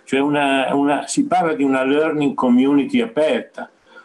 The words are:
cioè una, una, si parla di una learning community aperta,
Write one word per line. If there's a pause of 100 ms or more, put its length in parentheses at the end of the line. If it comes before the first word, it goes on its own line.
cioè
una,
una,
si
parla
di
una
learning
community
aperta, (360)